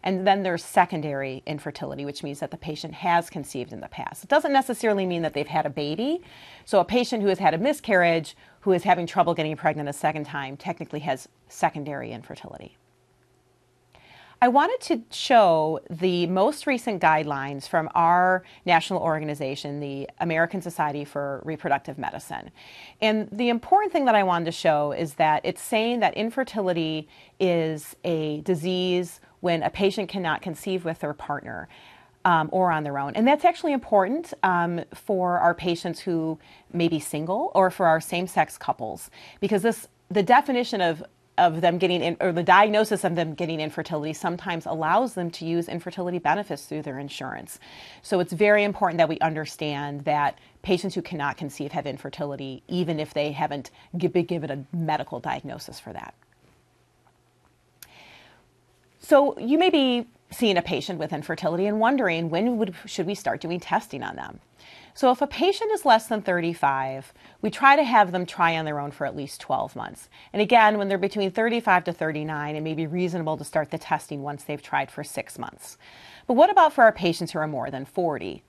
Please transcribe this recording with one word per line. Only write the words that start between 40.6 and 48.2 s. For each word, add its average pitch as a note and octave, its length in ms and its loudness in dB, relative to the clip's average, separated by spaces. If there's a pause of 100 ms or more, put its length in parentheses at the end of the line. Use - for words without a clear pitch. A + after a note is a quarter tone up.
of, E3 240 0 (340)
of E3 240 4
them F3 160 4
getting F3 240 2
in, E3 180 -2
or F3 140 0
the E3+ 100 0
diagnosis G#3 600 4
of E3+ 100 0
them D#3+ 180 -2
getting D#3+ 280 -4
infertility D#3 500 -6
sometimes F3 540 -6
allows F3 480 0
them F3 180 -4
to - 140 -12
use E3+ 240 -2
infertility F3 500 -6
benefits E3+ 460 -2
through D3+ 160 -8
their C#3 180 -8
insurance. C3+ 600 -12 (400)
So F#3+ 180 0
it's F3 140 -2